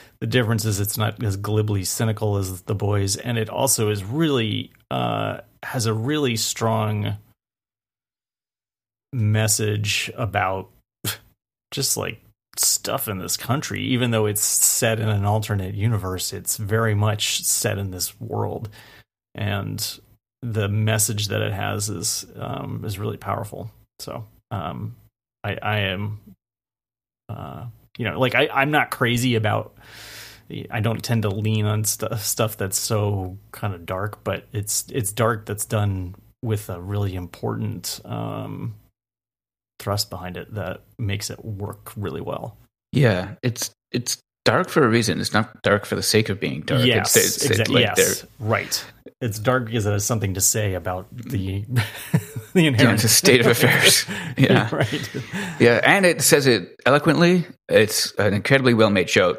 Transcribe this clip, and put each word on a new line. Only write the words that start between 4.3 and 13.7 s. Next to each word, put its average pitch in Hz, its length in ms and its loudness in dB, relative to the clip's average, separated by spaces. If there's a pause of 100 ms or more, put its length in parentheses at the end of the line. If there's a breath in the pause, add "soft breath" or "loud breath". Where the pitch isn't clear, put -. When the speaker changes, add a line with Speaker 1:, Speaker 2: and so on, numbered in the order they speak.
Speaker 1:
uh, 53 500 -2 (240)
has 120 240 -4
a 110 60 0
really 127 440 0
strong 107 800 -2 (2000)
message 107 1040 0
about 95 520 -2 (340)
<laughs> - 680 -12
just, 135 260 -2
like, 95 240 -6 (360)
stuff - 500 0
in 98 120 -4
this 92 180 -4
country. 117 460 -2